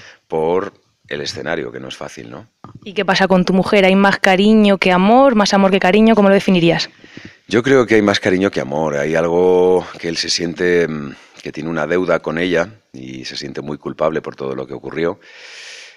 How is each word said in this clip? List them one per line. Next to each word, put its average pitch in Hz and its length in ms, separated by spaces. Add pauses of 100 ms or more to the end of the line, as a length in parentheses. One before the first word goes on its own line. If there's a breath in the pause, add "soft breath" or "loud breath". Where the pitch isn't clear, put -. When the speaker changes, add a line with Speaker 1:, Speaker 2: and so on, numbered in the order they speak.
(300 loud breath)
Speaker 1:
por 85 420 (380)
el 73 100
escenario, 71 500
que 64 120
no 65 80
es 65 80
fácil, 60 340
¿no? 85 160 (360)
Speaker 2:
¿Y 208 100
qué 202 100
pasa 190 240
con 185 160
tu 185 80
mujer? 190 320
¿Hay 190 120
más 196 240
cariño 202 580
que 185 160
amor? 226 420
¿Más 208 180
amor 196 180
que 190 100
cariño? 214 340
¿Cómo 202 140
lo 196 40
definirías? 170 560 (580 loud breath)
Speaker 1:
Yo 110 160
creo 135 220
que 110 100
hay 107 60
más 101 200
cariño 95 300
que 87 100
amor. 71 340
Hay 76 200
algo 90 680 (140)
que 87 80
él 85 80
se 82 140
siente, 87 580
mm, 73 260 (280 loud breath)
que 76 100
tiene 78 180
una 78 180
deuda 85 340
con 78 160
ella 87 320 (240)
y 65 320
se 69 100
siente 69 260
muy 71 160
culpable 78 440
por 71 140
todo 67 200
lo 65 100
que 65 80
ocurrió. 71 460 (760 loud breath)